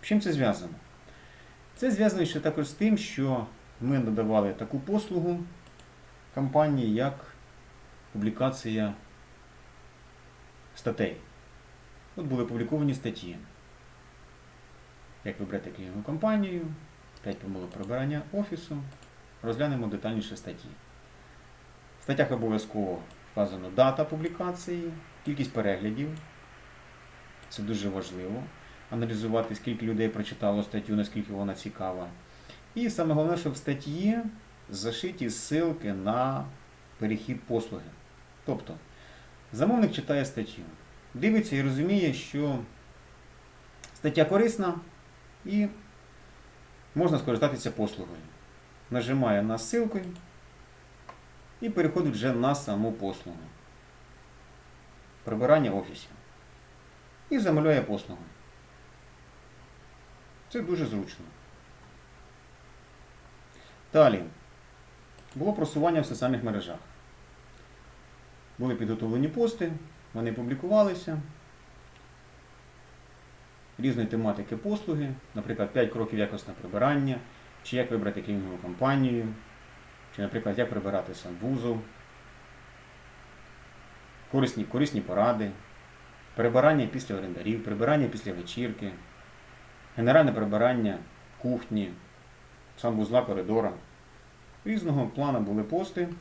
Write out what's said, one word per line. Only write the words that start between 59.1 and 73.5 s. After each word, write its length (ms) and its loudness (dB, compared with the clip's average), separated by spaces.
Це 120 -6
дуже 260 0
зручно. 380 -6
Далі. 320 8
Було 180 0
просування 480 2
в 60 0
соціальних 380 0
мережах. 340 -4
Були 160 0
підготовлені 540 0
пости, 440 0
вони 180 -2
публікувалися. 880 2